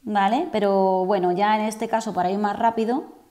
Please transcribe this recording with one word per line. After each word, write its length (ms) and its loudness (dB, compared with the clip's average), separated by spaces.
¿vale? 480 0
Pero 540 2
bueno, 260 0
ya 260 2
en 80 -2
este 240 -6
caso, 240 -2
para 180 0
ir 60 -2
más 200 -2
rápido 460 0